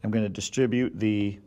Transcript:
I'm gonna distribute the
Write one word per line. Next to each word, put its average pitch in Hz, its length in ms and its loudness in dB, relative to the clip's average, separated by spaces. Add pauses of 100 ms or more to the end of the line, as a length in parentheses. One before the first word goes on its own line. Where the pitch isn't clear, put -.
I'm 107 60 0
gonna 110 180 2
distribute 120 720 0
the 104 460 0